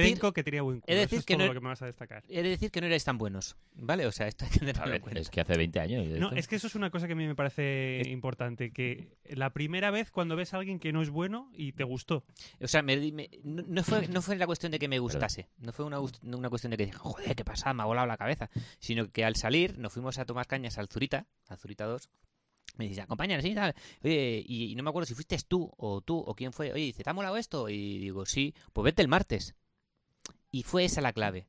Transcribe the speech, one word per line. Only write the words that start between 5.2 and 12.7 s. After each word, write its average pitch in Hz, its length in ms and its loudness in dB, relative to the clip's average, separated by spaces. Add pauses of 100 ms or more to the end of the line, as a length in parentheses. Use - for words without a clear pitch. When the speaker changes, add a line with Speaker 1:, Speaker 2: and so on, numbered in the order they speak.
Speaker 3:
es 78 80 -6
que 85 140 2
hace 87 160 4
veinte 82 200 4
años 90 300 0
de 80 100 -2
Speaker 1:
No, 90 100 2
Speaker 3:
esto. 127 100 0
Speaker 1:
es 123 100 -2
que 220 80 0
eso 208 120 -4
es - 80 -6
una 202 140 0
cosa 175 180 -2
que 170 40 -4
a 160 40 0
mí 160 100 0
me 151 80 -2
parece 135 680 0
Speaker 3:
Eh, 127 100 0
Speaker 1:
importante, 123 600 -4
que - 540 -4
la 135 260 -2
primera 175 380 0
vez 214 200 0
cuando 165 240 0
ves 175 200 -2
a - 20 -4
alguien 190 220 -4
que 156 160 -2
no 160 80 2
es 147 80 0
bueno 202 420 -4
y 143 200 -6
te 139 120 -4
gustó. 127 400 -2 (380)
Speaker 2:
O - 60 -4
sea, 156 120 6